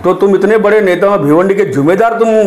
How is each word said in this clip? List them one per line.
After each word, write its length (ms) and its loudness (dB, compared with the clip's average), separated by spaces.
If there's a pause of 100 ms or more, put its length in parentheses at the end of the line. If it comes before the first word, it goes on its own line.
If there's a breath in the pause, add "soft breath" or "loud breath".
तो 100 0
तुम 200 0
इतने 240 0
बड़े 220 2
नेता 260 0
हो, 120 0
भिवंडी 360 0
के 100 0
जिम्मेदार 540 -2
तुम 100 0 (180)